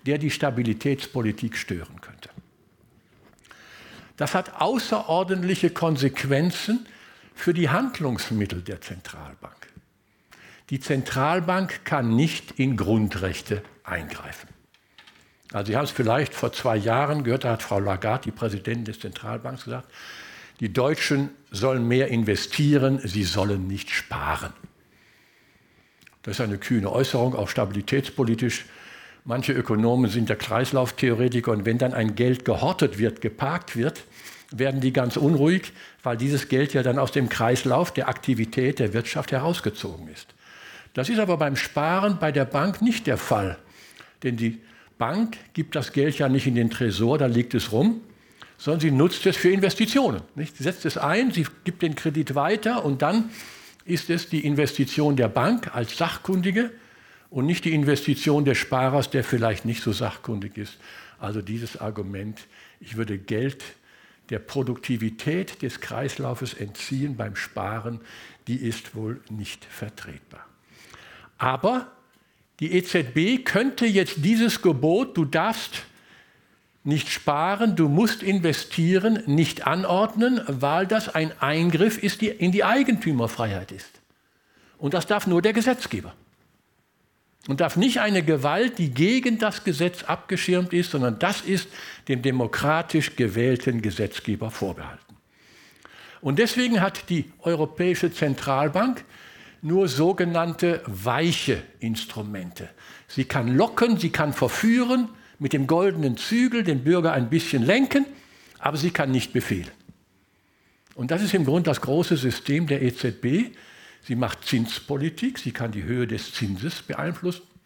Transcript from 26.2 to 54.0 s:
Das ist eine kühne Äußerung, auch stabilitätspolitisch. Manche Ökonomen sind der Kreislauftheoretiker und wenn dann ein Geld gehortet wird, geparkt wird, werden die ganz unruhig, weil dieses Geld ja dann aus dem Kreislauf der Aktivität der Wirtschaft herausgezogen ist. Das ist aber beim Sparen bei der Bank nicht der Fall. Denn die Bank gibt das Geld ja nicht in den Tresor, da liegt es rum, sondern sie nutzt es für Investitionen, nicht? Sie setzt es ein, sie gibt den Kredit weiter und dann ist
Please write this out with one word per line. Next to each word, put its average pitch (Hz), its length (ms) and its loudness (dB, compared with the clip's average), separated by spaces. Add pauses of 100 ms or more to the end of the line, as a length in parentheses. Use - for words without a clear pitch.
Das 104 140 -8
ist - 60 -4
eine 104 180 -4
kühne 101 320 0
Äußerung, 127 420 2
auch 107 160 -2
stabilitätspolitisch. 113 1160 -2 (600)
Manche 127 280 -2
Ökonomen 117 580 2
sind 113 180 0
der 113 60 2
Kreislauftheoretiker 120 1160 0
und 104 140 0
wenn 113 140 2
dann 127 160 0
ein 110 180 0
Geld 123 320 2
gehortet 127 540 0
wird, 113 200 0
geparkt - 560 -6
wird, 120 280 -2 (480)
werden 135 300 -2
die 127 120 2
ganz 123 240 0
unruhig, 151 560 4 (300)
weil 120 120 -2
dieses 135 320 0
Geld 147 280 2
ja 131 80 2
dann 127 160 2
aus 135 120 0
dem 131 160 2
Kreislauf 127 640 2
der - 160 -2
Aktivität 127 720 0
der 104 160 0
Wirtschaft 117 380 -4
herausgezogen 110 800 -4
ist. - 180 -18 (640)
Das 127 160 -2
ist 233 80 2
aber 185 200 2
beim 147 180 0
Sparen 180 640 0
bei 156 120 2
der 139 140 2
Bank 175 380 0
nicht 233 240 0
der 123 100 2
Fall. 98 400 0 (640)
Denn 123 160 -2
die 113 220 -2 (380)
Bank 196 400 -2 (160)
gibt - 220 -4
das - 180 -4
Geld 143 260 2
ja 143 80 2
nicht 131 180 2
in 127 100 2
den 117 140 4
Tresor, 117 480 2
da 143 100 2
liegt 120 260 2
es - 180 0
rum, 196 300 4 (560)
sondern 156 240 -2
sie 156 100 4
nutzt 143 340 4
es 185 120 4
für 180 120 4
Investitionen, 190 720 2 (140)
nicht? 147 220 -8
Sie 135 60 -8
setzt 180 220 -2
es 156 120 -2
ein, 202 340 2
sie 160 160 0 (160)
gibt - 200 -6
den 160 120 0
Kredit 151 400 -2
weiter 214 480 0
und 139 180 -2
dann 214 280 2 (560)
ist 170 240 -2